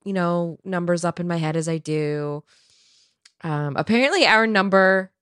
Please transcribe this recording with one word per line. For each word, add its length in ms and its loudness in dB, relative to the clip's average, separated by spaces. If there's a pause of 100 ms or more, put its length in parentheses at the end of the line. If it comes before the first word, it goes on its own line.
you 100 -6
know, 500 -2
numbers 400 -2
up 160 -2
in 80 -4
my 80 -2
head 200 -2
as 120 -4
I 100 -2
do. 640 -4 (1000)
Um, 340 -4
apparently 500 2
our 220 4
number 720 2